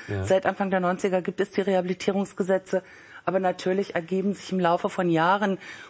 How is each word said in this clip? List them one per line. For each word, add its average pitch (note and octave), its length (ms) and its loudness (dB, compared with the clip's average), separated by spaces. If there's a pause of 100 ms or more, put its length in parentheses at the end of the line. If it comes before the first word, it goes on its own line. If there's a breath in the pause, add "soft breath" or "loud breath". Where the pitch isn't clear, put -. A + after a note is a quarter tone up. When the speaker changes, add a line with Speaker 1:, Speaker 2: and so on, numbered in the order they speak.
Speaker 1:
Ja. G3 160 -2
Speaker 2:
Seit F#3+ 200 4
Anfang G3 260 0
der F#3+ 100 2
neunziger F3+ 420 0
gibt F#3 180 -4
es G3+ 120 -4
die G3+ 100 0
Rehabilitierungsgesetze. F#3 1200 0 (460 loud breath)
Aber F#3 120 2
natürlich F#3 560 0
ergeben F#3 380 -2
sich - 180 -12
im F#3 80 0
Laufe F3 280 2
von F3+ 220 0
Jahren F#3 480 2 (320 loud breath)